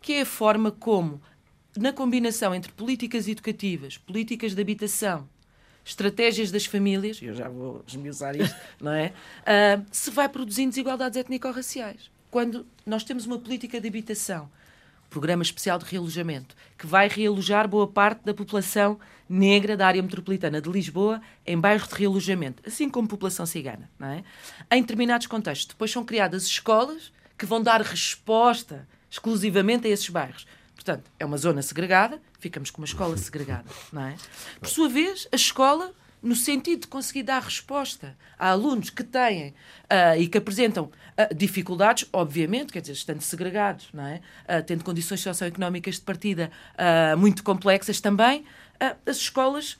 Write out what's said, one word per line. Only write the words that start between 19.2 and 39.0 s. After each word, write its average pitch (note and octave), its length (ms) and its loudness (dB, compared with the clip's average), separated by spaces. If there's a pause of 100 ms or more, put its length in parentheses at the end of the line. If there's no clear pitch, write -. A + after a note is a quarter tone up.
negra G3 520 6
da F#3+ 80 6
área F#3 160 6
metropolitana F3 580 -4
de D3+ 80 -8
Lisboa F#3+ 540 -2 (240)
em F3 120 0
bairro G3+ 300 4
de - 60 -12
realojamento, F#3+ 720 -2
assim C4+ 240 -4
como A#3 180 -2
população F#3+ 380 -4
cigana, C3 520 -10
não C#3 100 -10
é? D#3 140 -8 (480)
Em B3+ 120 6
determinados A#3+ 440 0
contextos. G#3+ 420 -6
Depois A3 220 -6
são A#3 140 -6
criadas F#3+ 400 0
escolas C4+ 680 0 (280)
que G#3 80 -16
vão A3+ 160 0
dar A3+ 180 6
resposta A3 1040 0 (240)
exclusivamente G#3+ 760 0
a G#3+ 40 2
esses G3+ 200 0
bairros. D3+ 360 -6 (280)
Portanto, - 440 -8
é D#3 60 -6
uma D3 140 -4
zona C#3+ 240 2
segregada, F#3 580 2 (180)
Ficamos C#3 320 -10
com - 100 -16
uma D3+ 60 -8
escola E3 300 -4
segregada, C3 520 -8 (240)
não D3 100 -8
é? C3+ 140 -10 (440)
Por - 80 -10
sua D#4 200 2
vez, E4 440 0
a C4+ 40 0
escola, D4 560 2 (300)
no A#3+ 140 0
sentido D4 460 -2
de - 40 -14
conseguir C4+ 380 -8
dar C4 180 -2
resposta - 760 -8 (220)
a F#3 120 2
alunos A3 400 2
que - 140 -10